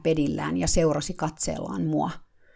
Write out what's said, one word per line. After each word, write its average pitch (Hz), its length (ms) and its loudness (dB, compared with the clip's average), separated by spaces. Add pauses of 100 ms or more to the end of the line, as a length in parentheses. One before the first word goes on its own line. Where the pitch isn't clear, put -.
pedillään 156 540 0
ja 175 100 0
seurasi 156 460 2
katseellaan - 720 -4
mua. 156 240 2 (460)